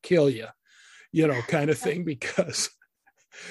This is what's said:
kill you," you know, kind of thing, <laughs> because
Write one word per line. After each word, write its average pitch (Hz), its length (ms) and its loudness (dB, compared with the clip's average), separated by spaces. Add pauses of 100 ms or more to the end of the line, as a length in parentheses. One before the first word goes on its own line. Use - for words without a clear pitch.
kill 156 260 4
you," 113 160 -4 (680)
you 160 160 4
know, 127 200 0
kind 151 240 0
of 147 80 0
thing, 180 240 -2
<laughs> 156 120 -6
because - 540 -4 (800)